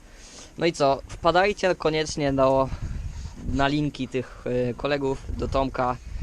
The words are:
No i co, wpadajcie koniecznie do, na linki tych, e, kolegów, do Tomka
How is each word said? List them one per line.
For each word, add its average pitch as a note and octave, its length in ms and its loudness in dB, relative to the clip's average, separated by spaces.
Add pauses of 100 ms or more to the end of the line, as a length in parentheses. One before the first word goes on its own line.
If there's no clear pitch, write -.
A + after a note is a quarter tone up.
(580)
No D#3+ 80 2
i E3+ 60 4
co, C#3 360 2
wpadajcie F3+ 680 2
koniecznie D#3 580 0
do, C3+ 360 4 (840)
na C#3 160 4
linki C#3+ 400 -2
tych, - 360 -6 (260)
e, A#2 40 -4
kolegów, C#3 480 -2 (160)
do A#2+ 100 -4
Tomka C3 480 0 (260)